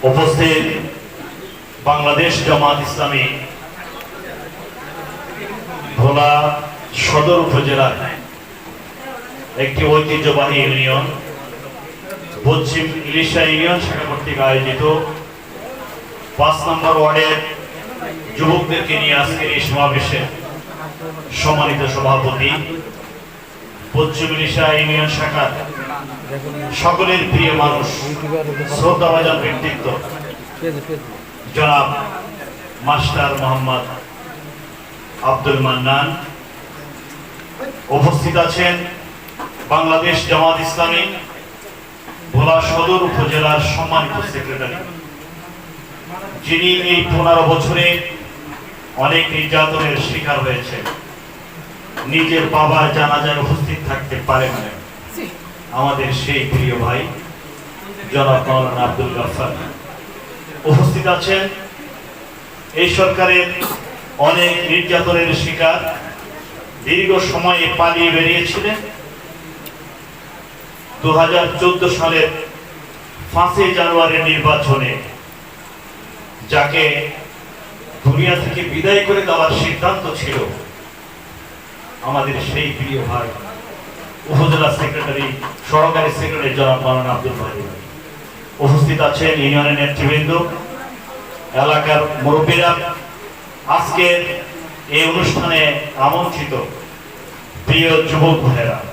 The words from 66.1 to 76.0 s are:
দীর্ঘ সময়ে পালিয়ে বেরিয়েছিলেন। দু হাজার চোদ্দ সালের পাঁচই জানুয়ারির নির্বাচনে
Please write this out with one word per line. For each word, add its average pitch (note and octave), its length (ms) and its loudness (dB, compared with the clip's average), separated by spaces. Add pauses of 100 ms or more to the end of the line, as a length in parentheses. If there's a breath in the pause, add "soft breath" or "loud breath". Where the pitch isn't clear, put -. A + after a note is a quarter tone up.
দীর্ঘ F3+ 360 4 (120)
সময়ে E3+ 460 2
পালিয়ে E3+ 340 4
বেরিয়েছিলেন। F3 680 2 (2250)
দু D#3 120 2
হাজার E3 460 4
চোদ্দ F3+ 320 4
সালের D#3+ 400 2 (1000)
পাঁচই F3+ 420 4
জানুয়ারির E3 560 4
নির্বাচনে C#3+ 680 2 (1500)